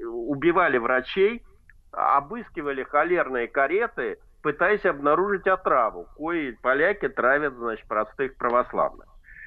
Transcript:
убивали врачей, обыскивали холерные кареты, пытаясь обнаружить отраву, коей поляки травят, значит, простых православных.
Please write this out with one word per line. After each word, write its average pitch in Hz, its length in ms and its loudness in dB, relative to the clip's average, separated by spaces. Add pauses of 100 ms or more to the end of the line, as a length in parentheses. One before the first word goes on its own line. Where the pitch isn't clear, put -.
убивали 139 720 0
врачей, 131 640 0 (500)
обыскивали 143 880 -2
холерные 143 680 0
кареты, 143 680 -2 (240)
пытаясь 175 420 0
обнаружить 170 600 0
отраву, 127 600 0 (100)
коей 151 460 -6
поляки 147 460 2
травят, 139 460 2
значит, 117 320 -8
простых 107 500 -4
православных. 120 720 -2 (400)